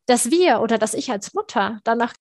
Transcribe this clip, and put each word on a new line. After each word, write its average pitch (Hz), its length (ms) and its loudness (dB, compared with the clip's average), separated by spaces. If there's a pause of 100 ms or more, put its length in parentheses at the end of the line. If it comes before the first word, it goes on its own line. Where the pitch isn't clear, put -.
Dass 240 260 2
wir 320 300 4
oder 226 160 0
dass 214 160 0
ich - 180 -6
als - 220 -8
Mutter 220 500 -4
dann 233 200 0
auch 233 180 -4